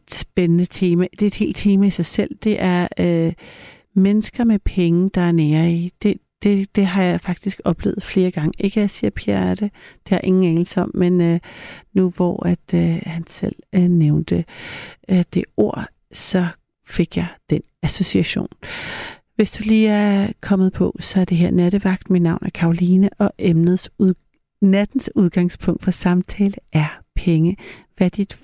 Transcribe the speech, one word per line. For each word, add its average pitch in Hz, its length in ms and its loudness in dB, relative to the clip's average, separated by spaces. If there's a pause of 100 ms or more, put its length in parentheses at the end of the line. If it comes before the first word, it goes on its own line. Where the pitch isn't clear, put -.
et - 80 -20
spændende 175 540 0
tema. 180 460 0
Det - 100 -14
er 208 60 2
et 196 80 -2
helt - 220 -4
tema 202 300 4
i - 20 2
sig 175 160 -2
selv. - 380 -4
Det 214 180 0
er, 180 260 0 (120)
øh, 170 340 0 (600)
mennesker 208 500 0
med 220 160 4
penge, 175 500 0
der 185 120 -2
er 175 100 2
nærige. 165 600 2 (120)
Det, 208 140 0 (260)
det, 196 320 0
det 196 100 2
har 185 180 0
jeg 175 180 0
faktisk - 440 -6
oplevet - 380 -2
flere 180 280 0
gange. 156 280 -2
Ikke 196 200 -2
at - 20 2
jeg 202 80 0
siger, - 220 -4
Pierre 190 380 -2
er 185 60 -2
det. 208 160 -4 (320)
Det - 60 -20
har 196 60 2
jeg - 120 -2
ingen 185 240 4
anelse 175 300 0
om. - 120 -4
Men, 175 280 2
øh, 170 180 2 (540)
nu 185 160 2
hvor 175 380 -2
at, - 260 -2
øh, 165 320 0
han 165 220 -10
selv, - 280 -8 (200)
øh, 180 60 4
nævnte, 165 640 2 (640)
øh, 180 140 2 (100)
det - 120 -2 (120)
ord, - 280 0 (260)
så - 340 -2 (420)
fik - 300 -4
jeg 175 100 -2 (220)
den 151 120 0 (220)
association. - 640 -2 (880)
Hvis 214 160 0
du - 140 -10
lige 220 240 4
er 208 520 0
kommet 190 320 0
på, - 260 -2
så - 220 -2
er 180 40 2
det 175 120 0
her 170 140 2
Nattevagt. 185 580 0
Mit 180 120 2
navn 165 240 0
er - 40 -6
Karoline, 180 600 2 (100)
og 208 200 2
emnets 175 600 2
ud-, 185 140 4 (480)
nattens 202 540 2
udgangspunkt 180 680 0
for 185 80 0
samtale 180 640 -2 (180)
er 156 280 -2 (140)
penge. 170 420 0 (400)
Hvad 180 120 2
dit - 240 -4 (100)